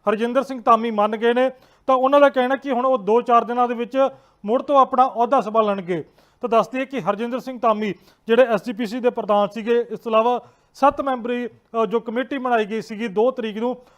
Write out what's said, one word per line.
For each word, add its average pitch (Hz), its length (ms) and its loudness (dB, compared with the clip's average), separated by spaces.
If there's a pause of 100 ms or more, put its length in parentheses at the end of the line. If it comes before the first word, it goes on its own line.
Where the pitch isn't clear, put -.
ਹਰਜਿੰਦਰ 233 340 0
ਸਿੰਘ 262 200 -12
ਧਾਮੀ 233 280 2
ਮੰਨ 214 260 -2
ਗਏ 233 180 0
ਨੇ। 262 160 2 (360)
ਤਾਂ 262 80 2
ਉਹਨਾਂ 262 260 4
ਦਾ 277 80 8
ਕਹਿਣਾ 269 280 0
ਕਿ 277 140 -8
ਹੁਣ 247 160 0
ਉਹ 262 120 2
ਦੋ 208 220 0
ਚਾਰ 233 240 4
ਦਿਨਾਂ 240 240 0
ਦੇ 247 60 -6
ਵਿੱਚ 262 360 0 (360)
ਮੁੜ 247 160 0
ਤੋਂ 277 180 4
ਆਪਣਾ 262 280 4
ਅਹੁਦਾ 233 320 0
ਸੰਭਾਲਣਗੇ। 196 640 -2 (360)
ਤਾਂ 247 80 -6
ਦੱਸ 220 200 2
ਦਈਏ 262 160 -6
ਕਿ 262 160 -8
ਹਰਜਿੰਦਰ 214 400 -4
ਸਿੰਘ 254 180 -12
ਧਾਮੀ 214 360 0 (320)
ਜਿਹੜੇ 226 160 4
ਐਸ 233 220 0
ਜੀ 247 80 -6
ਪੀ 220 140 -6
ਸੀ 233 140 -8
ਦੇ 240 100 0
ਪ੍ਰਧਾਨ 208 380 0
ਸੀਗੇ, 226 420 -2
ਇਸ 214 100 -10
ਤੋਂ 226 120 -6
ਇਲਾਵਾ 226 280 2 (340)
ਸੱਤ 285 260 2
ਮੈਂਬਰੀ, 247 460 -4
ਅ, 226 400 -4
ਜੋ 220 140 -2
ਕਮੇਟੀ 240 380 -6
ਬਣਾਈ 247 260 0
ਗਈ 214 160 -6
ਸੀਗੀ 226 280 -8
ਦੋ 214 220 0
ਤਰੀਕ 220 280 -6
ਨੂੰ, 247 180 -4 (220)